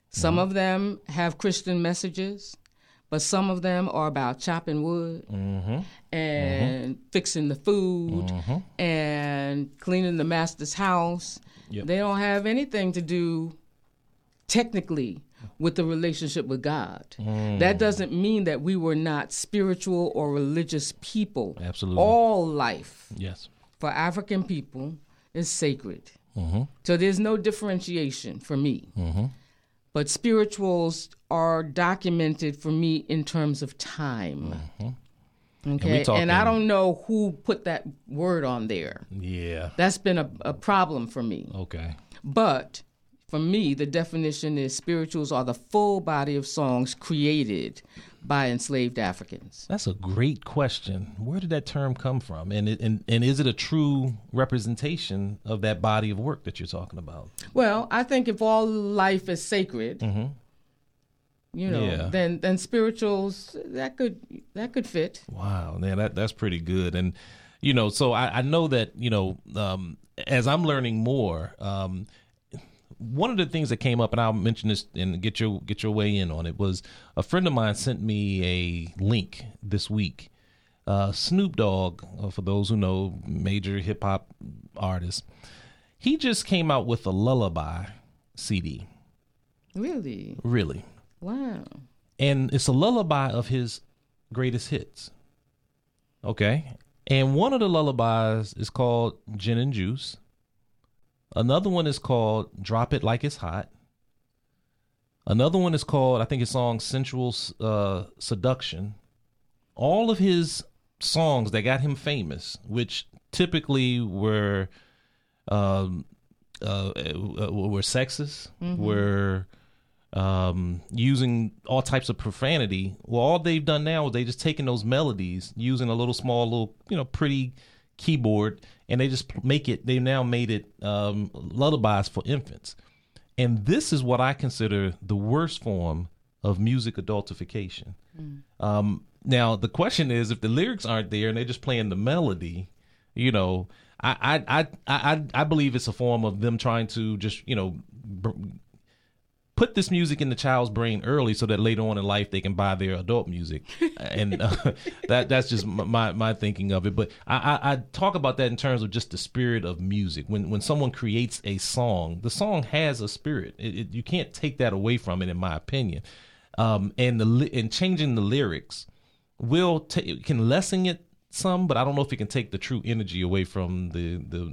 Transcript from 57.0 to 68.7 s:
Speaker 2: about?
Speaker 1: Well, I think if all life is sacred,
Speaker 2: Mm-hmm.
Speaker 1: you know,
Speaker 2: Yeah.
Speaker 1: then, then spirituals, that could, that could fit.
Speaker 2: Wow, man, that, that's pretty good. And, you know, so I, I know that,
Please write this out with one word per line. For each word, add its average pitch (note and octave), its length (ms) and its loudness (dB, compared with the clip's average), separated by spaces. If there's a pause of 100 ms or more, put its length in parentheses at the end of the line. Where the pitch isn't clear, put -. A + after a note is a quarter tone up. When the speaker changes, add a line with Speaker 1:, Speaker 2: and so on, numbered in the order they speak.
Speaker 2:
about? D#2+ 300 -14 (220)
Speaker 1:
Well, A3+ 380 2
I A#3+ 140 2
think B3+ 240 2
if G#3 120 0
all A3 240 4
life G3+ 640 2
is E3+ 160 -2
sacred, C3 560 -2
Speaker 2:
Mm-hmm. G#2+ 260 0 (1300)
Speaker 1:
you F#3 160 -2
know, A#2 140 2
Speaker 2:
Yeah. F2 260 0
Speaker 1:
then, F3 300 2
then F#3 180 2
spirituals, G#3 1000 0 (100)
that C4 300 -6
could, A#3+ 240 -2 (340)
that A#3 180 -8
could A3+ 140 -2
fit. - 440 -4
Speaker 2:
Wow, F#2 480 -4
man, F#2+ 200 0
that, G#2+ 160 0
that's G#2+ 180 -2
pretty F2 280 -2
good. F2 340 0
And, F2+ 180 0 (480)
you C3+ 140 4
know, A2+ 140 4
so B2+ 240 4
I, A#2 260 0
I B2+ 40 4
know D#3 260 2
that, A#2+ 280 2